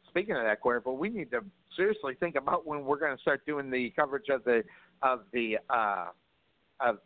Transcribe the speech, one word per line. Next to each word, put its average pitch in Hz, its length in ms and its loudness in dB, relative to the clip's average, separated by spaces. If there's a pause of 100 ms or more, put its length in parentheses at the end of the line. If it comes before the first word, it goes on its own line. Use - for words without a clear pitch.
speaking 202 260 -2
of 123 80 0
that, 107 200 2
Cuervo, 123 340 0
we 170 120 -2
need 185 220 -6
to 117 140 -4 (320)
seriously 190 420 0
think 170 160 -4
about 160 320 0
when 147 180 -6
we're 143 140 2
gonna 143 200 -2
start 139 280 0
doing 143 240 -4
the 127 200 0
coverage 139 400 -2
of 127 140 2
the, 117 200 4 (380)
of 127 180 2 (120)
the, 113 260 -2 (120)
uh, 101 360 0 (760)
of 117 260 2